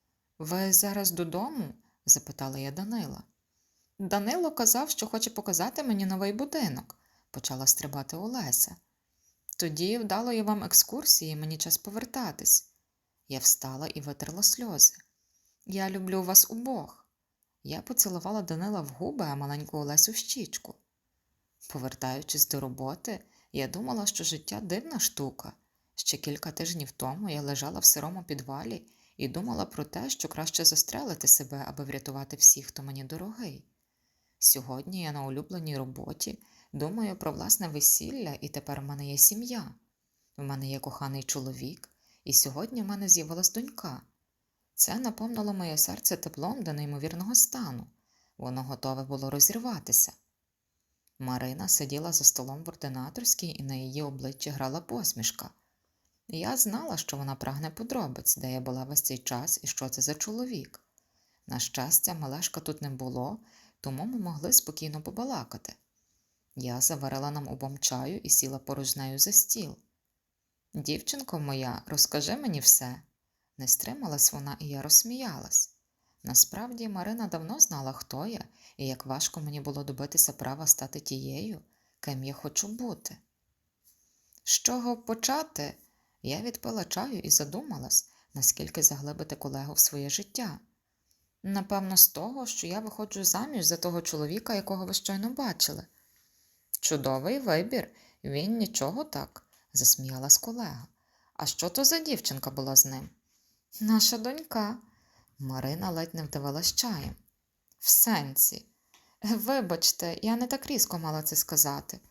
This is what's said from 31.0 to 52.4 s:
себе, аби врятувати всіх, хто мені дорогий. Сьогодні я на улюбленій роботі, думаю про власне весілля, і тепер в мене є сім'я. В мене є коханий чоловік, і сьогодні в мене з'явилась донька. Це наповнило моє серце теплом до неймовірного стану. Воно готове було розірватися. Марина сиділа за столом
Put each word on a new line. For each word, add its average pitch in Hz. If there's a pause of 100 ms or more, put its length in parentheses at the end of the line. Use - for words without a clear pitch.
себе, 139
аби 139
врятувати 139
всіх, -
хто -
мені 135
дорогий. 165 (720)
Сьогодні 139
я 160
на 143
улюбленій 151
роботі, 131 (340)
думаю 190
про 156
власне 156
весілля, 156
і 143
тепер 143
в -
мене 143
є 143
сім'я. 226 (640)
В 143
мене 135
є 135
коханий 135
чоловік, 131 (340)
і 135
сьогодні 220
в 202
мене 196
з'явилась 170
донька. 220 (720)
Це -
наповнило 220
моє 175
серце -
теплом 175
до 165
неймовірного 151
стану. 147 (500)
Воно 127
готове 131
було 135
розірватися. 202 (1080)
Марина 127
сиділа 147
за -
столом 135